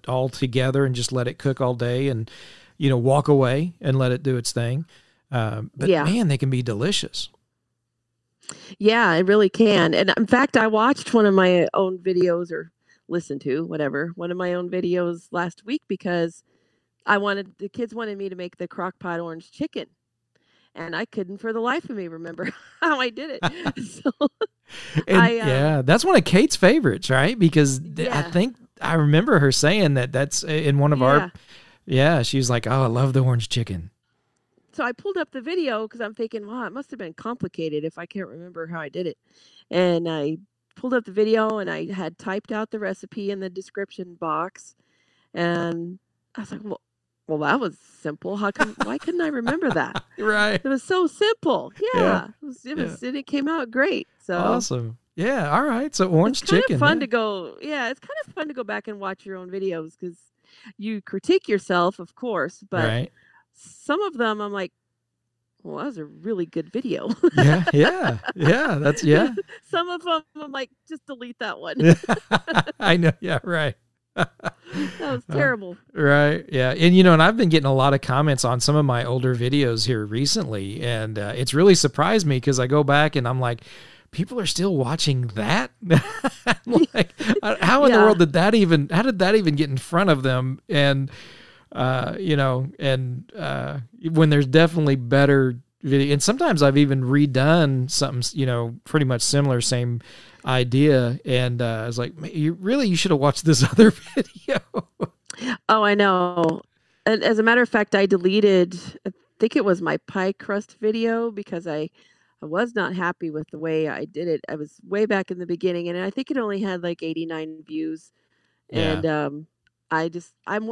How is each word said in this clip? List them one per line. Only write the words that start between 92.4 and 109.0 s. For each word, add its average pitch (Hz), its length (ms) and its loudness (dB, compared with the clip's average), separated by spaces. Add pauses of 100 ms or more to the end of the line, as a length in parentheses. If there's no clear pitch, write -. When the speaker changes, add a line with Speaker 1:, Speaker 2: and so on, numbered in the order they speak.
Speaker 1:
and, 131 560 -2
uh, 139 440 -6 (320)
when 160 180 6
there's 143 180 4
definitely 156 500 4
better 135 600 2 (260)
video, 139 300 2
and 139 100 0
sometimes 247 400 2
I've 139 140 6
even 135 260 2
redone 139 840 2
something, 135 300 -2
s-, - 160 -4
you 135 100 -2
know, 120 380 -4
pretty 151 220 0
much 127 160 0
similar, 139 400 0
same 123 380 -2 (460)
idea, 127 800 2
and, 123 360 0
uh, 113 220 -4
I 113 40 -8
was 117 100 -8
like, 123 220 -8
"Ma-, 156 80 -12
you 156 260 -2
really, 214 340 0
you 180 80 2
should 185 160 0
have 147 80 2
watched 139 260 0
this 139 180 4
<laughs> 123 80 2
other 214 200 8
video." - 680 -4 (1120)
Speaker 2:
Oh, 220 140 4
I 208 120 4
know. 180 680 2 (440)
And 220 180 2
as 214 160 2
a 220 40 4
matter 233 180 4
of 233 80 0
fact, 208 260 0
I 196 100 4
deleted, 185 720 4 (300)